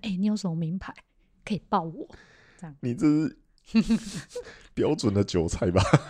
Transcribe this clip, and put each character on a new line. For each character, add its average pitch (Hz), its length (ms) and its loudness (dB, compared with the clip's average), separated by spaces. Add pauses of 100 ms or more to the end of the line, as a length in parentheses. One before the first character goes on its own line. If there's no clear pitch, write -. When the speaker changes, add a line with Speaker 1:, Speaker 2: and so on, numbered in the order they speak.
Speaker 1:
：“欸， 190 100 -4
你 196 100 0
有 214 100 0
什 190 120 -4
么 160 60 -4
名 165 240 -4
牌 - 160 -12 (500)
可 220 100 -6
以 151 140 -6
抱 190 140 0
我？” 165 260 -10 (480)
这 - 100 -18
样。 147 140 -16
Speaker 2:
你 123 140 -2
这 147 120 -2
是 151 300 2 (380)
<laughs> 220 420 2 (560)
标 117 220 2
准 110 180 0
的 101 120 4
韭 85 240 0
菜 - 240 0
吧？ 92 100 6 (280)